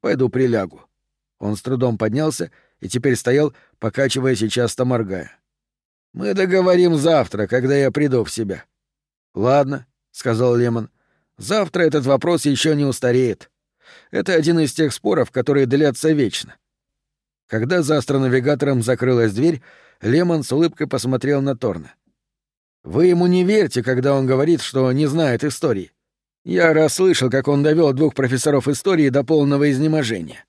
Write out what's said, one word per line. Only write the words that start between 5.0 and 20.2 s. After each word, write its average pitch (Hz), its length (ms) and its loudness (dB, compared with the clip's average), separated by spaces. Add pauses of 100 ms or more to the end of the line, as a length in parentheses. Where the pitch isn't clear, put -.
«Мы 196 200 -4
договорим 180 600 2
завтра, 135 520 0
когда 131 280 0
я 139 160 2
приду 131 340 0
в - 60 -12
себя». 98 340 -8 (680)
«Ладно», 135 540 0 (240)
сказал 120 440 0
Лемон. 117 340 -2 (480)
«Завтра 180 460 -2
этот 147 220 2
вопрос 143 400 0
еще 147 280 0
не 147 120 0
устареет. 123 680 -2 (580)
Это 190 240 -2
один 165 260 2
из 151 140 0
тех 156 180 0
споров, 170 400 -2
которые 135 360 0
длятся 139 440 0
вечно». 139 440 -2 (920)
Когда 135 360 0
за 147 140 2
астронавигатором 135 840 0
закрылась 120 520 2
дверь, 143 280 0 (400)
Лемон 156 420 0